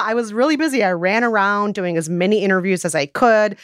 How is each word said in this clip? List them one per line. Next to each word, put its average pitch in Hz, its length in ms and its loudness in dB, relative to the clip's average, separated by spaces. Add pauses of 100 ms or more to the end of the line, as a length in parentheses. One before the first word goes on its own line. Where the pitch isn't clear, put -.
I 220 140 -2
was 226 180 -4
really 277 240 0
busy. 269 260 0
I 185 80 2
ran 185 320 0
around 208 520 0
doing 180 220 -2
as 160 120 -4
many 190 340 0
interviews 190 400 0
as 170 120 -4
I 143 120 0
could, 214 560 2